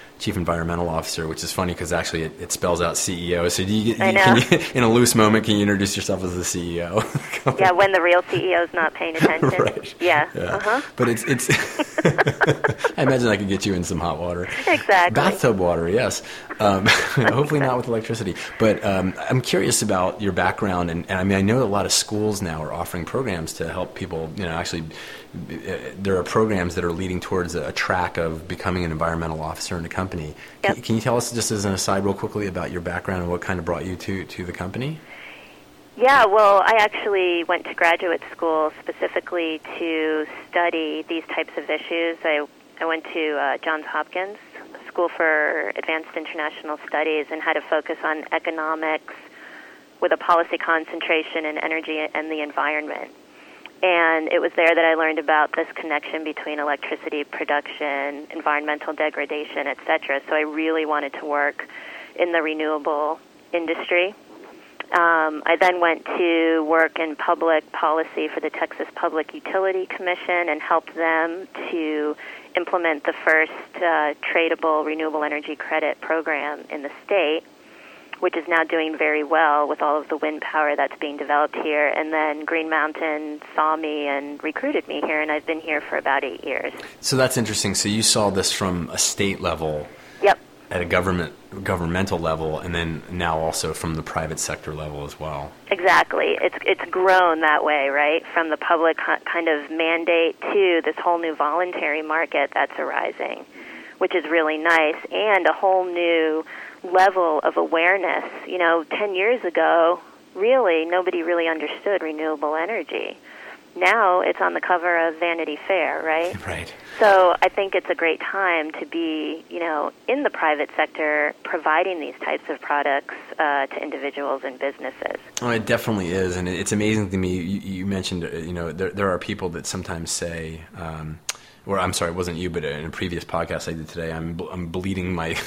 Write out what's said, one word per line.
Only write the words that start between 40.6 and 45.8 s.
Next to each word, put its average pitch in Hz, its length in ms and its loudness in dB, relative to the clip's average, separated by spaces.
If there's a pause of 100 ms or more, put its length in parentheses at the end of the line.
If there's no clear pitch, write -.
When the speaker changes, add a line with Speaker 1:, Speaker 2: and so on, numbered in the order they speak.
Speaker 2:
these 165 160 -4 (100)
types 160 220 -4
of 147 120 -8
issues. 165 560 -2
I, 147 220 0 (340)
I - 40 -2
went 160 280 -2
to, 156 240 -2
uh, 139 220 0
Johns 156 280 -4
Hopkins 185 520 -6 (500)
School 175 200 0
for 156 680 0
Advanced 160 400 -4